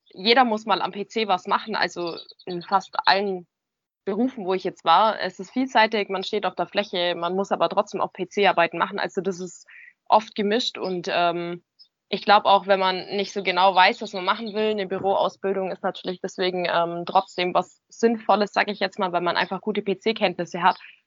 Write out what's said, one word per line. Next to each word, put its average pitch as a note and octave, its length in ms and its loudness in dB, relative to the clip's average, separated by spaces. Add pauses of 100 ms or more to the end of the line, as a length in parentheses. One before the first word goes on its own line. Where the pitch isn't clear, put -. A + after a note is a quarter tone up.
(140)
jeder A#3 320 4
muss A3 200 -2
mal F#3+ 160 0
am F#3 100 -4
P G3 140 -8
C A3 220 -4
was F#3 200 -2
machen, G#3 280 -2
also F3 400 -4 (300)
in F3 180 -8
fast - 320 -2 (100)
allen F#3+ 400 0 (600)
Berufen, G#3 400 -2
wo F#3 80 -2
ich F#3+ 100 -2
jetzt - 220 -8
war. F#3+ 340 4
Es - 200 -6
ist F#3+ 120 -14
vielseitig, A3 560 2
man F#3+ 160 -4
steht G3+ 220 -2
auf F3+ 100 -4
der E3+ 120 -2
Fläche, F#3 480 -2
man F3 200 -4
muss G3 160 -2
aber E3+ 160 2
trotzdem F#3+ 320 -2
auch - 140 -4
P-C-Arbeiten F3 640 2
machen, F#3+ 220 -2
also - 200 -4
das F3+ 220 -4
ist - 260 -14 (380)
oft A3 280 2
gemischt G#3+ 440 -2
und, F3+ 340 -4
ähm, F3 520 -2 (460)
ich G3+ 140 -6
glaub G#3 220 6
auch, G3 220 4
wenn G3 120 4
man F#3 260 0 (120)
nicht G3 160 -4
so G3+ 100 -4
genau F#3 320 4
weiß, F#3+ 260 4
was G#3 120 -10
man F#3+ 100 -6
machen G#3+ 300 -2
will, G#3+ 180 0
eine G3+ 160 -4
Büroausbildung F#3+ 840 -2
ist F#3 120 -8
natürlich F3+ 380 -6
deswegen, F3+ 440 -4
ähm, E3+ 400 -2
trotzdem F3+ 480 -2
was - 360 -4
Sinnvolles, A3 640 0
sag G3+ 160 0
ich G3+ 100 -8
jetzt F#3+ 180 -4
mal, F#3 140 -2
weil F3 80 -2
man F3 160 0
einfach F#3 240 -2
gute G#3 220 -4
P-C-Kenntnisse F#3 840 -2
hat, F#3 160 2 (280)